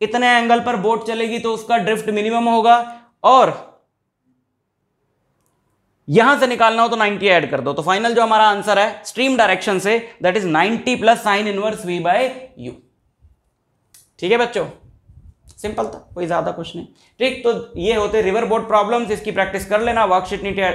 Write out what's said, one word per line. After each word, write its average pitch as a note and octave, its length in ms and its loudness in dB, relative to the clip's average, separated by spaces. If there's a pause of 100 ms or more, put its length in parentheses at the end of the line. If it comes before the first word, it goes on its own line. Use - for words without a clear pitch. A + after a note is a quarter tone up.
इतने A#3 280 0
angle A#3 300 4
पर A#3+ 160 -2
boat A3 300 -2
चलेगी A3+ 320 -4
तो A3+ 160 -4
उसका A3 240 -2
drift G#3 320 -2
minimum A3 380 0
होगा, A#3 280 6 (480)
और A3 420 4 (2500)
यहां A3+ 320 4
से B3+ 60 4
निकालना A3+ 360 2
हो A#3 60 4
तो A#3 80 -2
नाइंटी G3+ 320 0
ऐड E3 220 4
कर C3+ 100 -2
दो। C3+ 120 -4
तो D3+ 100 -6
final G#3 320 0
जो A#3 80 2
हमारा A3 260 4
answer G3+ 300 0
है G#3 280 0
stream C4 300 -2
direction G3+ 420 2
से, G#3 180 0 (260)
that F3+ 160 0
is G3+ 60 -2
ninety G#3 520 0
plus A3 280 2
sin G#3 280 0
inverse G#3 340 -6
v F3 180 -4
by F#3 160 2 (480)
u। - 40 -12 (1500)
ठीक F3+ 120 -2
है A#3 60 4
बच्चों, A3+ 260 -2 (880)
Simple G#3+ 340 -6
था, - 120 -12 (160)
कोई F3 120 -6
ज्यादा E3 260 -2
कुछ E3+ 240 -12
नहीं। E3+ 100 -12 (340)
ठीक, B3+ 240 -2
तो F#3+ 360 -4
ये G#3+ 140 0
होते G#3 280 0
river F#3+ 220 0
boat A3 240 -2
problems, G#3+ 420 0
इसकी G#3+ 220 -6
practice F#3+ 360 -4
कर G#3 120 0
लेना। A3+ 240 0
worksheet F#3 380 -2
नीचे, F#3+ 320 -2